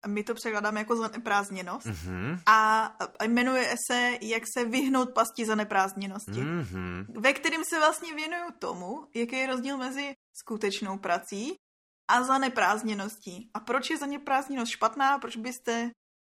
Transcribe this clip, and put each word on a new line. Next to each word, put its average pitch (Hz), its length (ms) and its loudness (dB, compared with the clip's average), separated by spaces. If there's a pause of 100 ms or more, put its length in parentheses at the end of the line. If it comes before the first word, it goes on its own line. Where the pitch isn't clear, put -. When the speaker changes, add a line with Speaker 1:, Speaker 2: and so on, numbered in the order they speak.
Speaker 1:
My 208 160 -2
to 233 100 -2
překládáme 214 460 -2
jako 214 160 0
zaneprázdněnost. 202 880 -2
Speaker 2:
Mhm. 92 600 -4
Speaker 1:
A, 220 400 8 (340)
a - 40 0
jmenuje 240 520 2 (120)
se 247 340 2
Jak 226 220 -2 (140)
se 247 80 2
vyhnout 254 480 2
pasti 233 320 0
zaneprázdněnosti. 196 960 0
Speaker 2:
Mhm. 95 640 -4 (100)
Speaker 1:
Ve 254 180 2
kterým 320 300 0
se 339 160 -2
vlastně 320 340 2
věnuju 330 460 -6
tomu, 180 560 -8
jaký 233 200 -2
je 262 120 0
rozdíl 262 300 -2
mezi 269 360 -6 (200)
skutečnou 202 640 -4
prací 202 580 -2 (520)
a 240 160 4
zaneprázdněností. 220 1300 0
A 214 60 -6
proč 254 300 -2
je 320 80 0
zaneprázdněnost 277 760 -2
špatná, 269 480 2
proč 233 180 -8
byste 233 540 -4 (320)